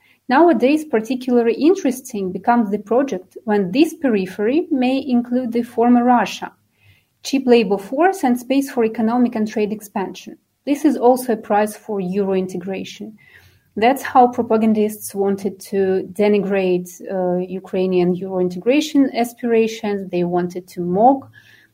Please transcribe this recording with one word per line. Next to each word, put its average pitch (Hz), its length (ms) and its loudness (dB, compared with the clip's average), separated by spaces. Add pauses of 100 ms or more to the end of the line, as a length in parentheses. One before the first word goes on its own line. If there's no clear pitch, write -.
(300)
Nowadays, 294 540 4
particularly 240 680 0
interesting 247 800 -2
becomes 233 380 0
the 208 80 -2
project 208 680 -4
when 208 260 0
this 294 240 2
periphery 226 760 -2
may 262 280 0
include 247 540 -2
the 233 100 0
former 240 420 2
Russia, 240 480 0 (680)
cheap 254 240 -2
labor 220 320 4
force 349 440 -2
and 247 160 2
space 269 320 -2
for 233 140 0
economic 226 520 0
and 214 120 -2
trade 208 240 -2
expansion. - 640 -10 (300)
This 269 180 -2
is 254 140 2
also 247 340 2
a 208 40 0
prize 214 400 -2
for 208 240 -8
Euro 190 340 -2
integration." 185 840 -6 (600)
That's 247 260 2
how 254 240 6
propagandists 220 880 0
wanted 196 460 -2 (100)
to 190 420 0
denigrate, 196 800 0 (200)
uh, 180 280 0
Ukrainian 185 760 0
Euro 190 240 -6
integration 254 720 0
aspirations. 220 960 -2
They 175 140 0
wanted 180 500 -4
to 180 80 -8
mock, 220 480 2 (440)